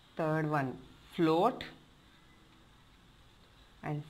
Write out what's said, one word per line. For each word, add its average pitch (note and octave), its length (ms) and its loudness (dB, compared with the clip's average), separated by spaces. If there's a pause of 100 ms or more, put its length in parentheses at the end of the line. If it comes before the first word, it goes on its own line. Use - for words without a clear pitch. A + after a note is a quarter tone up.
(180)
third D#3 280 0 (120)
one C3 140 -2 (440)
float, F3 440 4 (2250)
and D3 220 -4